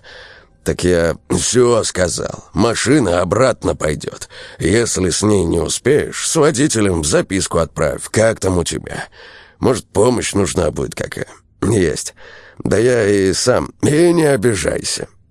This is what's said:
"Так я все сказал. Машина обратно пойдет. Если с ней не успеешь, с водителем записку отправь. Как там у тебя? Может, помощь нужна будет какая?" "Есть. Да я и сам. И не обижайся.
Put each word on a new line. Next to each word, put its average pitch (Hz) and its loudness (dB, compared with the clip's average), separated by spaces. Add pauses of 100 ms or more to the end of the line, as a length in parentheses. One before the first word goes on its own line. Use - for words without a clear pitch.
(640)
"Так - -2
я 85 2 (140)
все 117 2
сказал. - -4 (100)
Машина 107 2
обратно 92 0
пойдет. - -6 (300)
Если 95 0
с 80 -2
ней 101 4
не 82 0
успеешь, 120 -2
с - -2
водителем 120 2
записку 87 -2
отправь. 78 -2
Как 110 2
там 92 0
у 82 2
тебя? - -8 (540)
Может, 117 0
помощь 107 0
нужна 90 0
будет 67 -6
какая?" - -8 (360)
"Есть. 95 0 (460)
Да - 0
я 117 2
и 95 2
сам. 95 0 (100)
И 160 4
не 170 2
обижайся. 117 -2 (240)